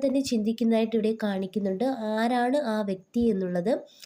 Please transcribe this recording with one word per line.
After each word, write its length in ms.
തന്നെ 160
ചിന്തിക്കുന്നതായിട്ട് 720
ഇവിടെ 280
കാണിക്കുന്നുണ്ട്, 640
ആരാണ് 720
ആ 240
വ്യക്തി 380
എന്നുള്ളത്. 600